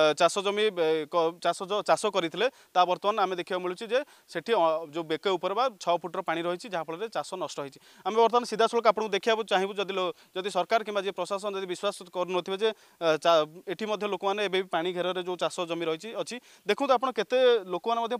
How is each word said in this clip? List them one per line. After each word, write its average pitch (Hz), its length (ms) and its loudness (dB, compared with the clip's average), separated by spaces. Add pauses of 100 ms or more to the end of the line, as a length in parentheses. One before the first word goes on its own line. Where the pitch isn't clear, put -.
(180)
ଚାଷ 170 180 4 (100)
ଜମି, 208 200 2
ଏ, 160 480 2
କ-, 170 320 2
ଚାଷ 170 140 0 (100)
ଜ-, 202 160 -2
ଚାଷ 165 180 4 (120)
କରିଥିଲେ, 175 320 0 (260)
ତା 180 160 6
ବର୍ତ୍ତମାନ 190 320 0
ଆମେ 185 140 0
ଦେଖିବାକୁ 180 300 -4
ମିଳୁଛି 180 220 -6
ଯେ 240 120 0 (280)
ସେଠି, 170 260 -6
ଅ, 180 120 4 (280)
ଯେଉଁ 165 120 -4
ବେକ 156 220 -4
ଉପରେ 185 260 0
ବା 240 120 2 (180)
ଛଅ 175 180 2
ଫୁଟର 180 200 -6
ପାଣି 165 200 -2
ରହିଛି, 175 280 -4
ଯାହାଫଳରେ 170 400 -8
ଚାଷ 151 260 -6
ନଷ୍ଟ 165 240 -8
ହେଇଛି। 139 200 -10 (260)
ଆମେ 202 100 -2
ବର୍ତ୍ତମାନ 233 360 4
ସିଧାସଳଖ 220 360 2
ଆପଣଙ୍କୁ 220 240 2
ଦେଖିବାକୁ 220 400 0
ଚାହିଁବୁ, 196 280 2
ଯଦି 190 140 -2
ଲୋ-, 180 200 -2 (220)
ଯଦି 185 200 -6
ସରକାର 185 320 2
କିମ୍ବା 208 180 -2
ଯିଏ 196 140 -4
ପ୍ରଶାସନ 196 360 -4
ଯଦି 196 120 -6
ବିଶ୍ୱାସ 185 300 -4 (180)
କରୁନଥିବେ 180 480 -2
ଯେ, 220 60 2 (340)
ଏ, 165 40 4 (160)
ଚା-, 165 240 6 (200)
ଏଠି 196 180 -4
ମଧ୍ୟ 208 220 -4
ଲୋକମାନେ 196 400 -2
ଏବେ 180 160 0
ବି 185 80 -8
ପାଣି 170 240 -2
ଘେରରେ 180 280 -2
ଯେଉଁ 180 200 -6
ଚାଷ 160 120 -2 (140)
ଜମି 170 160 -4
ରହିଛି, 160 240 -6 (120)
ଅଛି। 196 140 -8 (320)
ଦେଖନ୍ତୁ 254 260 2
ଆପଣ 247 180 2
କେତେ 226 280 0 (280)
ଲୋକମାନେ 226 340 -2
ମଧ୍ୟ 233 180 -4